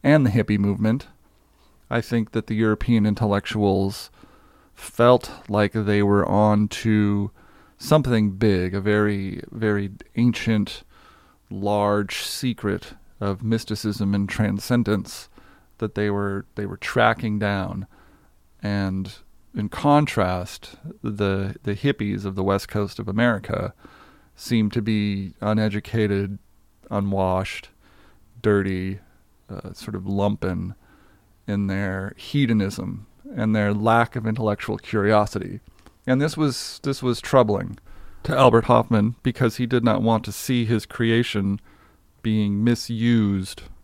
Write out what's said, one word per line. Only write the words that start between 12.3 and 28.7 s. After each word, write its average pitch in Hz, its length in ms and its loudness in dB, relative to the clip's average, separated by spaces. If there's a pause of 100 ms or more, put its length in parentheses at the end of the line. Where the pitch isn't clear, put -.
of 101 240 -4
mysticism 107 720 -2
and 101 140 -2
transcendence 104 1000 -2 (520)
that 107 160 -6
they 104 140 0
were, 101 360 -4 (100)
they 104 100 -6
were 98 120 -10
tracking 113 640 0
down. 98 480 -2 (760)
And 95 520 -4 (380)
in 104 140 -4
contrast, 110 1120 0 (260)
the, 98 600 -2
the 101 120 -4
hippies 101 480 -2
of 95 120 -6
the 95 80 -2
west 98 260 0
coast 101 300 -4
of 107 100 -8
America 110 640 -2 (640)
seemed 110 360 0
to 117 100 -2
be 104 600 -2
uneducated, 104 1000 0 (500)
unwashed, 95 760 -2 (760)
dirty, 98 580 0 (500)